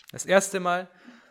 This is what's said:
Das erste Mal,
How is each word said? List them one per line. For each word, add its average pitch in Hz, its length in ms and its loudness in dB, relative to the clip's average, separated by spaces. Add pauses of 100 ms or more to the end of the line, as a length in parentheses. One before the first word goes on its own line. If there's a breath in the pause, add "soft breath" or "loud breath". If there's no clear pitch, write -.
(100)
Das - 160 -14
erste 190 340 2
Mal, 180 300 -2 (400 loud breath)